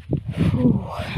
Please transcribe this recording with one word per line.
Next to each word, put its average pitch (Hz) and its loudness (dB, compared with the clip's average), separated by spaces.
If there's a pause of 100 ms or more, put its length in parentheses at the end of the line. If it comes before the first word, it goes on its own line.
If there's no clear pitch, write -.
(500)
Фух. - 2 (180)